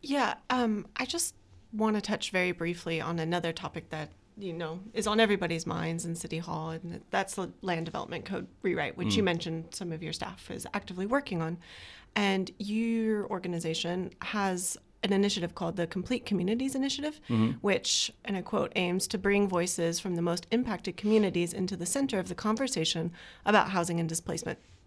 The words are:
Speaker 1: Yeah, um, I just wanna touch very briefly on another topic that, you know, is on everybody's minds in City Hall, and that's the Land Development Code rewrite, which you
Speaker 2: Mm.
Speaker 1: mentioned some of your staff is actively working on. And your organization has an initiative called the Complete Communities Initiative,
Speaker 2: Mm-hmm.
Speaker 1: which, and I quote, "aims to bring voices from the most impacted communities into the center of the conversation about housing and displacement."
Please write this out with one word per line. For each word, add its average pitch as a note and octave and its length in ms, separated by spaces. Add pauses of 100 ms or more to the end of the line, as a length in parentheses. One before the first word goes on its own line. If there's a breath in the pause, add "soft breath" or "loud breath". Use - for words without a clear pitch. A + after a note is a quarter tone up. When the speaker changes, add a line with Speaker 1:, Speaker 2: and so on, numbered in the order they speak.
Speaker 1:
Yeah, C4+ 320 (140)
um, A#3 380 (100)
I B3+ 80
just E4+ 300 (380)
wanna G#3+ 280
touch - 300
very F3+ 220
briefly E3+ 500
on E3+ 160
another E3+ 340
topic - 380
that, D#3 200 (280)
you F#3+ 160
know, E3 260 (140)
is G#3 120
on G#3+ 140
everybody's F#3+ 460
minds E3 400
in E3 80
City D#3+ 240
Hall, E3 320
and E3+ 400
that's G3 240
the F#3 160 (100)
Land E3+ 240
Development E3 400
Code - 220 (160)
rewrite, D#3 340
which G3+ 180
you G#3+ 80
Speaker 2:
Mm. F#3+ 40
Speaker 1:
mentioned E3+ 460
some E3+ 200
of D#3+ 100
your D#3+ 120
staff - 360
is - 220
actively F#3+ 320
working A3 380
on. E3+ 160 (580 loud breath)
And G3 420
your A3 680
organization F3 840 (100)
has F#3+ 560 (240)
an G3 100
initiative G3 420
called E3+ 220
the E3 100
Complete G#3+ 400
Communities A3+ 480
Initiative, C#4 540
Speaker 2:
Mm-hmm. A3+ 320
Speaker 1:
which, - 500 (140)
and G3 120
I F3+ 60
quote, - 340
"aims F#3 320
to A3 100
bring G3+ 300
voices E3+ 500
from F3+ 160
the E3+ 80
most F3 280
impacted A3+ 460
communities F#3+ 580
into F#3 220
the F3 100
center C4+ 320
of F#3 100
the F3+ 60
conversation G#3+ 800 (340 loud breath)
about G3+ 240
housing F3 300
and E3+ 80
displacement." - 500 (280)